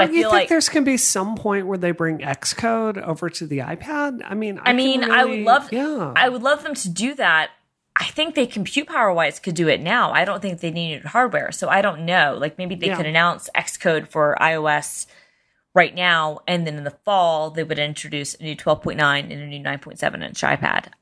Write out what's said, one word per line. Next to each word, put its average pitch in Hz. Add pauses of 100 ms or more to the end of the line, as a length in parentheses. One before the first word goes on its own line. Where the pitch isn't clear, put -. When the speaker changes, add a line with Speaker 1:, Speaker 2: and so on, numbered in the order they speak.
Speaker 1:
I 285
Speaker 2:
don't 311
you 339
Speaker 1:
feel -
Speaker 2:
think -
Speaker 1:
like -
Speaker 2:
there's 330
gonna 294
be 254
some 202
point 196
where 190
they 175
bring 165
Xcode 214
over 165
to 165
the 147
iPad? 285
I -
mean, 214
I -
Speaker 1:
I -
mean, 262
Speaker 2:
can -
Speaker 1:
I 254
would 247
Speaker 2:
really, 214
Speaker 1:
love, 262
Speaker 2:
yeah. 247
Speaker 1:
I 254
would 247
love 294
them 302
to -
do 220
that. 170 (460)
I -
think 311
they 254
compute 240
power 240
wise 160
could 180
do 160
it 139
now. 185
I 165
don't 190
think 180
they 165
needed 165
hardware, 202
so -
I 185
don't 165
know. 165
Like, 147
maybe 185
they 170
Speaker 2:
Yeah. 185
Speaker 1:
could 160
announce 165
Xcode -
for 147
I 160
O 156
S - (720)
right 170
now, 165
and 170
then 151
in 147
the 143 (140)
fall 165
they 160
would 156
introduce 147
a -
new 156
twelve -
point 151
nine 143
and 143
a 147
new 143
nine 139
point -
seven 147
inch -
iPad. - (160)